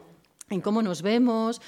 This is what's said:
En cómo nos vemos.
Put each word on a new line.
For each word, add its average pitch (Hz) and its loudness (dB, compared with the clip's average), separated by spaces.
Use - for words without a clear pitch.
En 190 -2
cómo 214 0
nos 175 -2
vemos. 226 0